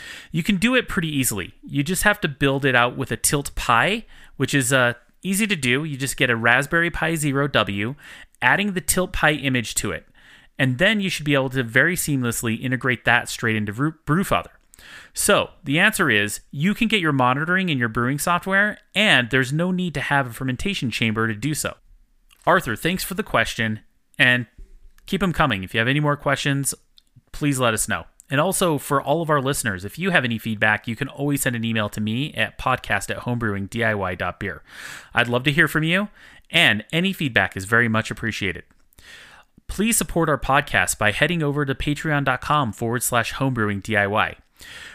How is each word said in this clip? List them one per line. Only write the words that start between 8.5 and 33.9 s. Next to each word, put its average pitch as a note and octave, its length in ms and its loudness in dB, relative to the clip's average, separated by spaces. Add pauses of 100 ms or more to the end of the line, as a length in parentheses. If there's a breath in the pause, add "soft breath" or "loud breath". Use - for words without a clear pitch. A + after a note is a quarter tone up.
the F3+ 100 -4
Tilt - 300 0
Pi D#3 200 2
image C3 440 -2
to G#2+ 160 -2
it. D#2 160 -8 (520 loud breath)
And C3 180 2
then G#3 220 4
you F#3+ 100 0
should D#3 160 -4
be D3 80 4
able C3+ 160 2
to B2+ 140 0
very C3 320 4
seamlessly A#2+ 680 -2
integrate B2+ 440 -2
that A#2+ 220 2
straight A2+ 280 -2
into G#2 180 -2
Brew-, D3 220 -2 (100)
Brewfather. D3 460 0 (600 loud breath)
So E3 380 2 (140)
the C#3 160 0
answer F#3+ 320 4
is G#2 300 2 (100)
you E3+ 240 0
can A#3 120 0
get A3 140 2
your D#3 100 2
monitoring D3+ 580 2
in C#3+ 100 0
your A#2+ 100 0
brewing B2 300 -2
software, F#3+ 580 0 (160)
and D3+ 380 2
there's C3 200 2
no E3+ 200 0
need F3+ 240 -2
to C#3+ 60 -4
have C#3 260 0
a A#2 40 -12
fermentation C3 600 -4
chamber A2+ 360 0
to A2+ 60 -2
do C#3 220 -4
so. - 220 -6 (680)
Arthur, D#3+ 300 2
thanks F3 280 -2
for - 120 -8
the G#3+ 80 -4
question, A2 560 -2 (400)
and B2 260 6 (600)
keep G3 160 0
'em F3+ 100 0
coming. A#2 300 2
If F#2 100 -12
you A2+ 60 0
have A2+ 80 2
any C3+ 120 2
more D3 160 0
questions, C#3 600 -2 (560)
please C#3+ 260 -2
let B2 160 2
us - 160 -4
know. F2 160 -4 (240)
And C#3 100 0
also, F3 380 2
for C#3 240 -2
all D#3 220 0
of D#3 80 0
our D3 100 2
listeners, A#2+ 420 -2
if G2+ 140 -12
you F3+ 140 -2
have E3 120 -4
any A#2 140 -4
feedback, G#2+ 500 -2
you A#2 80 -6
can C3+ 120 -8
always C#3+ 340 -4
send B2 140 -2
an A2+ 100 -4
email A2 240 -2
to - 100 -10
me A2+ 360 -4
at A2 240 -6
podcast - 500 -4
at G2+ 140 -8
homebrewing G#2+ 480 -4
D A#2 120 -2
I A2 120 0